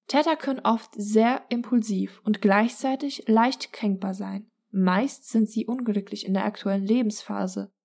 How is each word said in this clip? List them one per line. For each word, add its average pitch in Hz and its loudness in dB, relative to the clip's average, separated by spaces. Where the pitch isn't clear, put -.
Täter 302 2
können 277 -6
oft 226 0
sehr 220 2
impulsiv 214 -2
und 214 0
gleichzeitig 247 0
leicht 226 2
kränkbar 190 -4
sein. 196 -10
Meist 190 0
sind 220 2
sie 214 -4
unglücklich 214 -4
in 190 0
der 196 4
aktuellen 196 -2
Lebensphase, 202 0